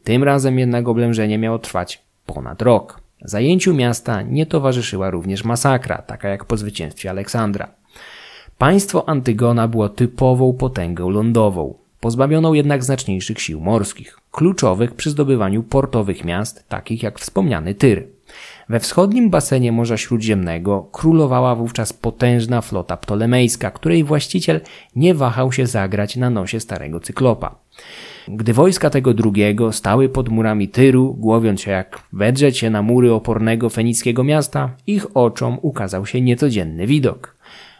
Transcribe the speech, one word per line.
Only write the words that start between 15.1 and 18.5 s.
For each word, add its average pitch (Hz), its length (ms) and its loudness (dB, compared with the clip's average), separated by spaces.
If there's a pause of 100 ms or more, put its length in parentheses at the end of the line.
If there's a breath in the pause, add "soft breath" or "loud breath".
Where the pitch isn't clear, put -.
portowych 113 600 -2
miast, 90 440 -6
takich 113 340 -8
jak 104 160 -8
wspomniany 98 540 -2
Tyr. 107 340 2 (600 loud breath)